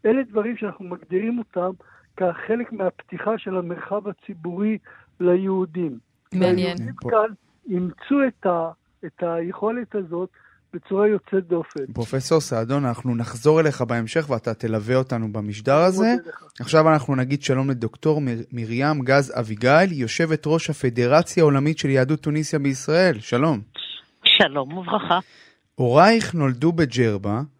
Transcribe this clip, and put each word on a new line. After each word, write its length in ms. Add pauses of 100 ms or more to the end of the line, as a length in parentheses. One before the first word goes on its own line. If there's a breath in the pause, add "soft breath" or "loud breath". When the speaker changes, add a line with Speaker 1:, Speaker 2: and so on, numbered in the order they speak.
Speaker 1:
אלה 180
דברים 340
שאנחנו 280
מגדירים 540
אותם 320 (460 soft breath)
כחלק 540
מהפתיחה 640
של 200
המרחב 500
הציבורי 720 (420 soft breath)
ליהודים. 800 (340)
Speaker 2:
מעניין. 220
Speaker 1:
והיהודים 460
Speaker 3:
פה 80
Speaker 1:
כאן 240 (360)
אימצו 580
את 180
ה-, 260 (340)
את 180
היכולת 720
הזאת 340 (440 soft breath)
בצורה 340
יוצאת 400
דופן. 460
Speaker 3:
פרופסור 460
סעדון, 460
אנחנו 300
נחזור 440
אליך 220
בהמשך 480
ואתה 240
תלווה 420
אותנו 380
במשדר 440
Speaker 1:
אני 80
Speaker 3:
הזה. 320
Speaker 1:
מודה 120
לך. 140 (160)
Speaker 3:
עכשיו 300
אנחנו 260
נגיד 260
שלום 280
לדוקטור 520
מיר-, 300
מרים 520
גז 360
אביגיל, 520
יושבת 560
ראש 220
הפדרציה 720
העולמית 340
של 120
יהדות 300
תוניסיה 400
בישראל. 600
שלום. 400 (640 loud breath)
Speaker 4:
שלום 540
וברכה. 420 (600 soft breath)
Speaker 3:
הורייך 560
נולדו 360
בג'רבה 680 (180)